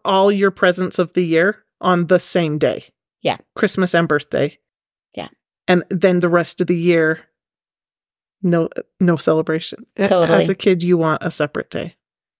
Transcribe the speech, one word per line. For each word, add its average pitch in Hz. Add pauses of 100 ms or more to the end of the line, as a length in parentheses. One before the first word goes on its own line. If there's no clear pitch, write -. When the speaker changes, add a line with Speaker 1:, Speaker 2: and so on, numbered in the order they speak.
Speaker 1:
all 196
your 196
presents 185
of 175
the 180
year 165 (160)
on 175
the 180
same 160
day. - (360)
Speaker 2:
Yeah. - (180)
Speaker 1:
Christmas 190
and 170
birthday. 147 (560)
Speaker 2:
Yeah. - (400)
Speaker 1:
And 180
then 180
the 175
rest 170
of 175
the 180
year, 165 (1160)
no, 170 (320)
no 175
celebration. 160 (120)
A-, 202
Speaker 2:
Totally. 170
Speaker 1:
as 160
a 190
kid, 185
you 175
want 160
a 175
separate -
day. - (420)